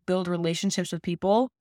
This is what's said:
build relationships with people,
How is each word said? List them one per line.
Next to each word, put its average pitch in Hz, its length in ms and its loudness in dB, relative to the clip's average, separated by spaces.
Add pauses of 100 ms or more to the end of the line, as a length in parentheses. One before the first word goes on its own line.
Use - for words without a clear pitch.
build 180 220 0
relationships 170 640 -2
with 170 100 -6
people, 196 480 2 (100)